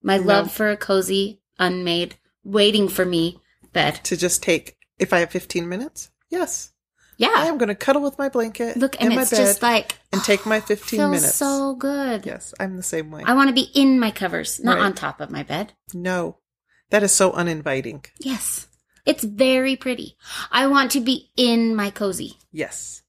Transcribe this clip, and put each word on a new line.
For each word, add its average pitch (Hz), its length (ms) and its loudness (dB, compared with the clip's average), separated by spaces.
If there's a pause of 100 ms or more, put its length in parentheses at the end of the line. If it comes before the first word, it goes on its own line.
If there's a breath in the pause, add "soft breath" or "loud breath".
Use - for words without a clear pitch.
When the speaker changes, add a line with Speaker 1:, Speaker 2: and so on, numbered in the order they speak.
Speaker 1:
my 381 140 2
Speaker 2:
No. 370 80 0
Speaker 1:
love 202 280 4
for 214 180 0
a 208 80 -2
cozy, 196 640 -2 (160)
unmade, 180 580 -2 (260)
waiting 208 460 2
for 185 160 0
me 175 360 -2 (340)
bed. 147 300 0
Speaker 2:
To 175 120 -2
just 170 260 -2
take, - 340 -2 (220)
if 185 140 0
I 180 60 4
have 170 120 0
fifteen 175 380 -6
minutes, 214 400 -10 (220)
yes. - 400 -6 (460 soft breath)
Speaker 1:
Yeah. 311 200 2
Speaker 2:
I 320 100 4
am 320 120 0
gonna 208 180 0
cuddle 285 260 2
with 285 160 -4
my 277 100 -2
blanket 233 480 -4
Speaker 1:
Look, 269 200 0
Speaker 2:
in 233 100 0
Speaker 1:
and 233 100 4
Speaker 2:
my 254 60 2
Speaker 1:
it's - 80 0
just 202 300 4
Speaker 2:
bed 240 120 0
Speaker 1:
like, - 260 -2 (140)
Speaker 2:
and 190 120 -2
take 202 220 2
my 214 140 2
fifteen 208 400 -4
Speaker 1:
feels 190 120 4
Speaker 2:
minutes. 160 240 0
Speaker 1:
so 277 400 0
good. 269 500 -4
Speaker 2:
Yes, - 320 -12
I'm 190 180 -4
the 180 60 -10
same 156 300 -6
way. 151 120 -14
Speaker 1:
I 247 100 2
wanna 269 180 6
be 262 220 0
in 269 260 6
my 220 100 2
covers, 170 480 -4
not 240 200 2
Speaker 2:
Right. 190 60 2
Speaker 1:
on 190 100 0
top 143 260 -8
of 147 100 -10
my 147 140 -8
bed. 190 300 -6 (180)
Speaker 2:
No. 175 460 -4 (520)
That 208 140 6
is 190 80 2
so 185 200 6
uninviting. 147 720 -4 (140)
Speaker 1:
Yes. - 480 -6 (400)
It's 302 180 0
very 262 520 2
pretty. - 400 -8 (360 loud breath)
I 262 140 2
want 277 260 4
to 277 80 0
be 247 360 -2
in 233 400 2
my 202 140 -2
cozy. 196 460 -6 (160)
Speaker 2:
Yes. - 560 -10